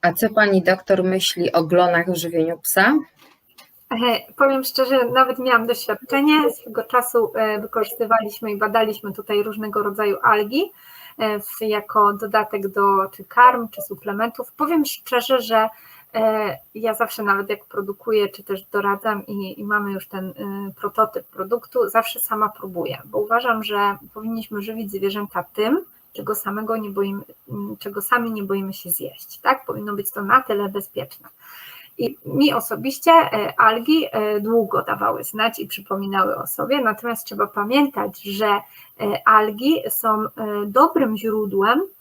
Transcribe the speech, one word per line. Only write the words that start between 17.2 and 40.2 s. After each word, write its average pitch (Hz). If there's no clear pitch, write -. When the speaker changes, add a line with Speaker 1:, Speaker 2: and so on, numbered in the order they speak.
Speaker 2:
nawet 202
jak 208
produkuję, 202
czy 202
też 196
doradzam 202
i, 196
i 208
mamy 202
już 196
ten, 190
y, 196
prototyp -
produktu, 202
zawsze 226
sama 214
próbuję, 175
bo -
uważam, 226
że 202
powinniśmy 220
żywić 220
zwierzęta 196
tym, 254
czego 208
samego 214
nie 214
boimy, 196
m, 208
czego 202
sami 233
nie 208
boimy 196
się -
zjeść, -
tak? -
Powinno 208
być 202
to 214
na 202
tyle 202
bezpieczne. -
I 262
mi 277
osobiście, 247
e, 320
algi, 233
e, 214
długo 220
dawały -
znać 220
i 202
przypominały 196
o -
sobie, 269
natomiast 226
trzeba 202
pamiętać, 208
że, 202
e, 208
algi 220
są, -
e, 214